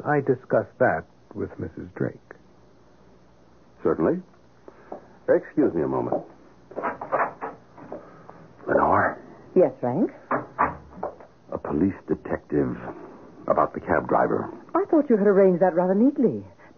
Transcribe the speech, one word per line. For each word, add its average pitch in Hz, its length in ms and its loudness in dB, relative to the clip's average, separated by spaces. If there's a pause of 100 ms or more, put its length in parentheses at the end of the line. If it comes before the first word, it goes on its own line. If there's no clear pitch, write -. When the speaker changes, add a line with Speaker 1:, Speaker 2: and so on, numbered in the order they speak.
Speaker 1:
I 147 140 0
discuss 127 460 0 (120)
that 87 260 2 (300)
with 82 240 -8
Missus 85 360 -12
Drake. - 220 -4 (1700)
Speaker 2:
Certainly. 90 400 0 (1080)
Excuse 131 460 2
me 80 80 -2
a 65 60 -2
moment. 62 340 -4 (2500)
Lenore? - 540 2 (340)
Speaker 3:
Yes, 165 260 6
Frank? 135 300 0 (1400)
Speaker 2:
A - 60 -4
police 76 360 0 (140)
detective 71 680 -2 (680)
about - 280 0
the - 60 -10
cab - 280 0
driver. - 400 0 (260)
Speaker 3:
I 370 160 0
thought 294 200 2
you 220 80 4
had 196 80 2
arranged 190 340 4
that 185 140 2
rather 180 200 2
neatly. 214 480 2 (360)